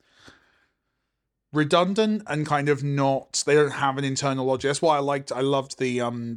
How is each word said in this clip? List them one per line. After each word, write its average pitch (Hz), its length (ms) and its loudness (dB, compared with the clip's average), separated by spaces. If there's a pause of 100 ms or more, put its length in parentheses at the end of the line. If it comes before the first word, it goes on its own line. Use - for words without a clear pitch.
(1500)
redundant 185 760 2
and 151 200 -2
kind 147 220 0
of 139 140 2
not, 139 640 -2
they 143 80 4
don't 147 160 6
have 135 280 -2
an 139 60 -2
internal 135 400 -2
logic. 131 240 0
That's 139 140 -2
why 160 140 4
I 143 40 0
liked, 139 320 -4
I 123 80 -4
loved 135 380 0
the, 123 220 -2
um, 117 360 -4